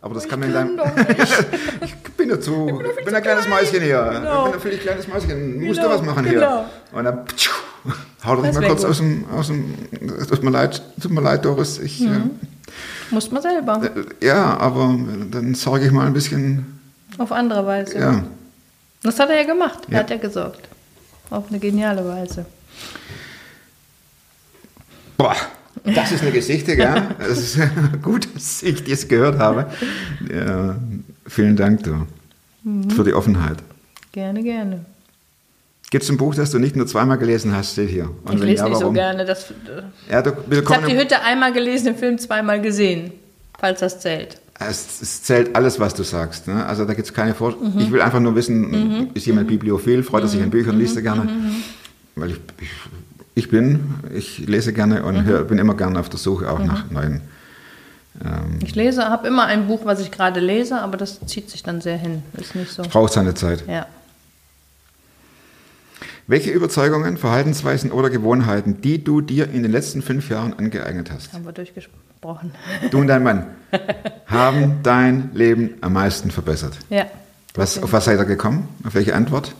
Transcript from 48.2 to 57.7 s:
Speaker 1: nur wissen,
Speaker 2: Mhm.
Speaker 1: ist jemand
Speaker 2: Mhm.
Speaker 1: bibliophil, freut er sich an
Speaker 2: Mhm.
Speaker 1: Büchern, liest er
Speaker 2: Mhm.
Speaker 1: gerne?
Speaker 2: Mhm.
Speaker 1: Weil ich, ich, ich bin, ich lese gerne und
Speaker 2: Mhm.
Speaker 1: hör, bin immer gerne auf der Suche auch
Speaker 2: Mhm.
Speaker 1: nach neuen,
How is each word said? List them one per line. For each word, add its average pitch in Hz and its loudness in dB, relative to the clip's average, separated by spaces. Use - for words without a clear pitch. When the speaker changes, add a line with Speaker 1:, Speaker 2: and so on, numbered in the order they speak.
Speaker 1:
nur 117 4
wissen, 113 2
Speaker 2:
Mhm. 113 0
Speaker 1:
ist - -6
jemand 107 4
Speaker 2:
Mhm. 110 0
Speaker 1:
bibliophil, 107 2
freut 120 0
er 104 2
sich 104 0
an 101 2
Speaker 2:
Mhm. - -2
Speaker 1:
Büchern, 113 2
liest 113 2
er 117 -4
Speaker 2:
Mhm. - -4
Speaker 1:
gerne? 110 0
Speaker 2:
Mhm. 220 -2
Speaker 1:
Weil 82 -6
ich, 82 -8
ich, - -12
ich 117 -2
bin, 143 2
ich - -8
lese 110 0
gerne 107 2
und 95 -2
Speaker 2:
Mhm. 101 2
Speaker 1:
hör, 98 4
bin 107 2
immer 101 4
gerne 92 0
auf 87 -6
der - -8
Suche 95 -2
auch 80 -2
Speaker 2:
Mhm. 98 0
Speaker 1:
nach - -2
neuen, 73 -2